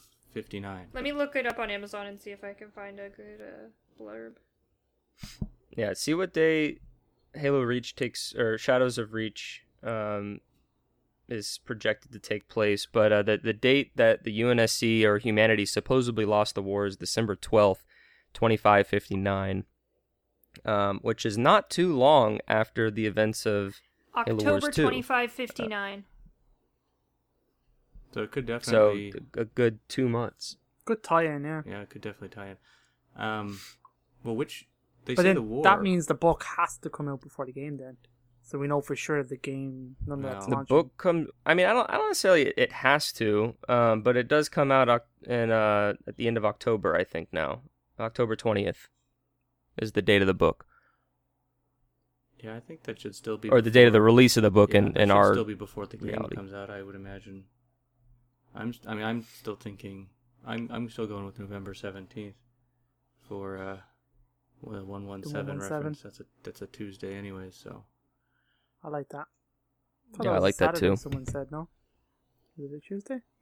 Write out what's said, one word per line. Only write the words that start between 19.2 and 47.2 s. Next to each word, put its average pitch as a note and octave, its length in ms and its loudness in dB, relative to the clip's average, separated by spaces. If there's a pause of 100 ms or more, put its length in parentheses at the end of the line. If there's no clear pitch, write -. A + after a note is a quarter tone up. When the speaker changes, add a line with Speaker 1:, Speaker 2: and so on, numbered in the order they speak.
Speaker 3:
um, G2+ 380 0
which A#2 240 -2
is G#2 100 -4
not E3 320 4
too F3 260 0
long B2 540 6
after A2 420 0
the G#2+ 140 -4
events G#2+ 420 0
of G2+ 360 -2 (320)
Halo A#3 240 -2
Wars - 0 -
Speaker 2:
October D4 340 0
Speaker 3:
two. - 100 0
Speaker 2:
twenty-five A#3+ 480 0
fifty-nine. G#3 720 -10 (2000)
Speaker 1:
So A2 80 -6
it G#2+ 100 -10
could C3 140 -8
Speaker 3:
So, A2+ 480 2
Speaker 1:
definitely G2+ 180 -8 (240)
Speaker 3:
a, A#2 60 -2
a - 20 -8
good A2+ 420 0
two C3 220 -2
months. - 480 -6 (300)
Speaker 4:
Good A3+ 160 -4
tie-in, D#3 420 0
yeah. D#3 220 -8
Speaker 1:
Yeah, G2 160 -12
it G2+ 80 -20
could G#2+ 100 -20
definitely G2+ 300 -14
tie G2 260 -16 (600)
in. - 60 -12
Um, G#2+ 380 -6 (640)
well, A#2 100 -6
which, - 320 -8 (380)
they B2+ 100 -6
Speaker 4:
But F3+ 80 4
Speaker 1:
say F3+ 60 4
Speaker 4:
then F#3+ 80 4
Speaker 1:
the B2+ 60 -2
war A2+ 200 -6
Speaker 4:
that G3 200 6
means F3+ 240 0
the D#3 80 2
book E3 280 2 (140)
has - 220 -2
to - 100 -10
come D3 180 -10
out C#3 140 -8
before C#3+ 240 -12
the B2+ 80 -12
game C#3 240 -10
then. C3 220 -16 (440)
So - 160 -10
we C#3+ 80 -4
know D3 140 0
for C#3 160 -4
sure D3 260 -2
the C3 140 -12
game, C3 600 -10 (100)
none C#3+ 140 -6
of C3+ 40 -6
that's C3 140 -6
Speaker 1:
Well G2 100 -8
Speaker 3:
The C3 60 0
Speaker 4:
launching. C#3 220 2
Speaker 3:
book D#3+ 200 2
come-, E3+ 300 0 (180)
I D#3 80 4
mean, F3+ 140 4
I G#3 80 4
don't, B3 160 0
I - 80 0
don't G#4+ 100 0
necessarily, F#3 360 4 (120)
it - 160 0
has C#3+ 400 2
to, A2 420 0 (140)
um, A#2 320 4
but A#2+ 160 2
it B2 100 0
does D3 220 2
come C#3 240 0
out C3 160 6
oc-, A#2+ 180 2 (200)
in, A#2 240 0
uh, G#2 420 2 (140)
at G#2+ 100 -12
the A#2 100 -4
end A#2 120 0
of G#2+ 80 0
October, G2+ 500 0
I F2+ 80 2
think E2 260 -8